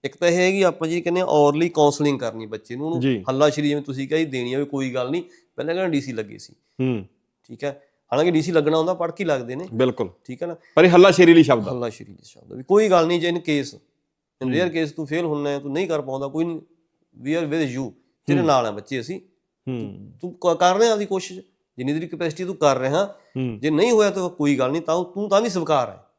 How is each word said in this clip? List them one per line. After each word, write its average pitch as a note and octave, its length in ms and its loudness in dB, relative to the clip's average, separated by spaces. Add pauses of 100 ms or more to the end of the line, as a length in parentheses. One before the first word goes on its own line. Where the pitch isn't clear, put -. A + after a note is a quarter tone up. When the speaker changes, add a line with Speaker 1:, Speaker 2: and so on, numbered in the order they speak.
Speaker 1:
ਇੱਕ C3 120 -10
ਤਾਂ F3 120 2
ਇਹ E3+ 80 2
ਹੈ F3+ 140 4
ਕਿ F#3+ 140 0
ਆਪਾਂ E3+ 240 0
ਜੀ E3+ 120 -2
ਕਹਿੰਦੇ E3+ 200 -2
ਆ, F#3 40 0
ਔਰਲੀ D3+ 440 4
ਕਾਉਂਸਲਿੰਗ D3 520 0
ਕਰਨੀ A2+ 260 -10
ਬੱਚੇ A2 300 -14
ਨੂੰ, C#3+ 100 -10
ਉਹਨੂੰ E3 140 -6
Speaker 2:
ਜੀ। B2 280 -2
Speaker 1:
ਹੱਲਾਸ਼ੇਰੀ D3 400 0
ਜਿਵੇਂ D3 140 -2
ਤੁਸੀਂ C3+ 260 -10
ਕਿਹਾ D#3 100 -2
ਜੀ, D#3+ 60 0
ਦੇਣੀ B2+ 280 -6
ਆ C3+ 60 -4
ਵੀ C#3+ 60 -2
ਕੋਈ C3+ 300 -6
ਗੱਲ B2+ 160 -4
ਨਹੀਂ, E3+ 120 -4 (340)
ਪਹਿਲਾਂ D#3 180 -6
ਕਹਿੰਦਾ F#3 160 -2
ਡੀ C#3+ 100 0
ਸੀ B2 120 -10
ਲੱਗੇ G#2 260 -10
ਸੀ। - 160 -20 (260)
Speaker 2:
ਹੂੰ। A#2+ 260 -2 (420)
Speaker 1:
ਠੀਕ A#2+ 160 -14
ਹੈ, C#3+ 180 -8 (300)
ਹਾਲਾਂਕਿ D#3 180 2
ਡੀ D#3 120 0
ਸੀ E3+ 100 -4
ਲੱਗਣਾ D#3 260 2
ਹੁੰਦਾ, E3 160 -2
ਪੜ੍ਹ E3+ 180 -6
ਕੇ G3 120 -8
ਲੱਗਦੇ C3 320 -4
ਨੇ। F3+ 180 -12
Speaker 2:
ਬਿਲਕੁਲ। A#2 360 -2 (140)
Speaker 1:
ਠੀਕ B2+ 180 -12
ਹੈ E3+ 40 -8
ਨਾ? E3+ 100 -10 (180)
Speaker 2:
ਪਰ D#3+ 100 8
ਇਹ F3+ 60 8
ਹੱਲਾਸ਼ੇਰੀ F3 440 8
ਲਈ E3 80 10
ਸ਼ਬਦ C#3+ 260 4
ਆ। - 20 -6
Speaker 1:
ਹੱਲਾਸ਼ੇਰੀ A#2+ 420 -10
ਲਈ - 120 -20
ਸ਼ਬਦ - 280 -20
ਆ - 40 -16
ਵੀ C3 60 -16
ਕੋਈ G#3 260 2
ਗੱਲ E3+ 180 6
ਨਹੀਂ, F3 140 0
ਜੇ E3+ 80 -2
in F3 80 -2
case, D3+ 420 -4 (640)
in B2+ 100 -2
Speaker 2:
ਹੂੰ। - 0 -
Speaker 1:
rare E3+ 240 0
case D3 180 -4
ਤੂੰ D#3 100 -8
ਫੇਲ D#3+ 180 -4
ਹੁੰਨਾ D3 260 -4
ਹੈ, C#3+ 80 -4
ਤੂੰ C#3+ 140 -10
ਨਹੀਂ F3 160 -4
ਕਰ D3+ 140 -4
ਪਾਉਂਦਾ, C3+ 260 -8
ਕੋਈ D#3 160 -4
ਨਹੀਂ, E3 160 -8 (640)
we D#3 200 -4
are D3+ 80 -6
with C#3 300 -4
you, B2 100 -8 (360)
ਤੇਰੇ C#3+ 120 0
Speaker 2:
ਹੂੰ। D#3+ 80 0
Speaker 1:
ਨਾਲ C3 200 2
ਆ A2 40 -4
ਬੱਚੇ G#2 300 -10
ਅਸੀਂ। D#3 200 -10 (480)
Speaker 2:
ਹੂੰ। G#2 520 -10
Speaker 1:
ਤੂੰ F3+ 200 -12
ਕ-, E3+ 180 2
ਕਰ F3+ 180 4
ਰਿਹਾ A3+ 160 4
ਆਪਦੀ G#3 140 -2
ਕੋਸ਼ਿਸ਼, F#3 340 -8 (380)
ਜਿੰਨੀ C3 160 -4
ਤੇਰੀ D#3+ 120 -4
ਕਪੈਸਿਟੀ E3 380 -6
ਤੂੰ F3+ 120 -8
ਕਰ C#3 220 4
ਰਿਹਾ। C#3 260 0 (320)
Speaker 2:
ਹੂੰ। B2 240 -4
Speaker 1:
ਜੇ C#3+ 100 -2
ਨਹੀਂ F#3+ 220 4
ਹੋਇਆ G#3+ 180 4
ਤਾਂ F3+ 200 -4
ਕੋਈ C#3+ 280 0
ਗੱਲ C3 140 0
ਨਹੀਂ, D#3+ 100 -4
ਤਾਂ E3+ 220 -2
ਤੂੰ, G3 240 -8
ਤਾਂ G3 120 4
ਵੀ A#3 80 -2
ਸਵੀਕਾਰ D3+ 420 -2
ਹੈ। F#2 100 -20 (180)